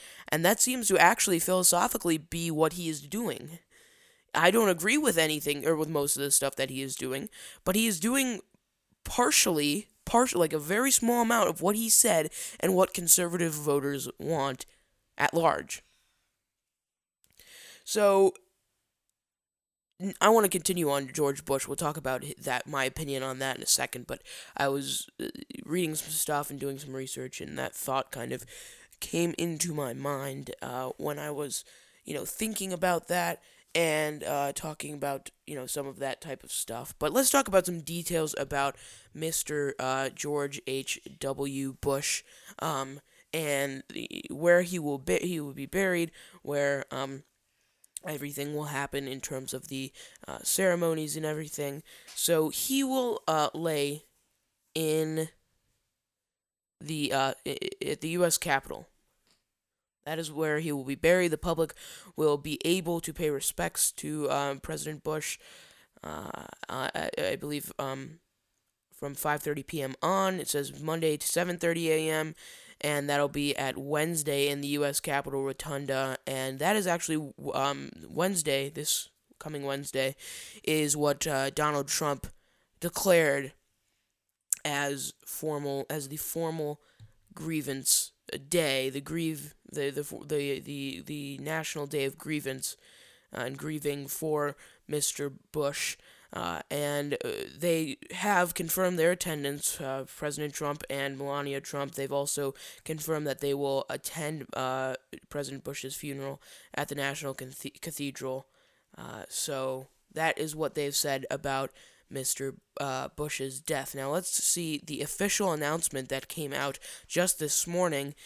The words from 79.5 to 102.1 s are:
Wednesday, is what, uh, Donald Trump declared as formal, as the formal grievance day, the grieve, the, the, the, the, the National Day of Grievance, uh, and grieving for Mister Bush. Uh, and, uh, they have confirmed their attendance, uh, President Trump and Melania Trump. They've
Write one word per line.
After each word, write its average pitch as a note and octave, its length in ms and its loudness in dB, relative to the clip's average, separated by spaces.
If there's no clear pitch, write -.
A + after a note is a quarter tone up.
Wednesday, C#3 520 -2
is D3+ 320 4
what, D3 300 2
uh, C3+ 240 0
Donald D3 380 0
Trump C#3+ 380 0
declared D#3 720 4
as C#3+ 480 0
formal, C#3+ 640 -2
as D3 180 -4
the D3 80 -8
formal D#3+ 640 -2
grievance C#3 800 0
day, C3+ 420 2
the C#3 100 -4
grieve, D3+ 540 -4
the, C#3+ 180 -2
the, C#3+ 120 -4
the, C#3+ 340 -2
the, C#3 440 -8
the C#3+ 340 -8
National D3+ 480 -4
Day C#3 180 -2
of C3+ 140 -2
Grievance, C3+ 580 -6
uh, - 60 -6
and C3+ 180 -6
grieving C#3+ 480 -4
for D3 500 -2
Mister C#3+ 460 -2
Bush. C#3+ 440 -2
Uh, E2+ 280 -4
and, D3 440 -2
uh, - 40 -2
they D#3+ 380 2
have F3+ 420 2
confirmed F3+ 420 0
their E3 140 6
attendance, D3 680 -2
uh, C3+ 240 -4
President D3 380 -4
Trump D3 340 -4
and C#3 300 -4
Melania C#3 420 -4
Trump. C#3 340 -6
They've C3+ 180 -2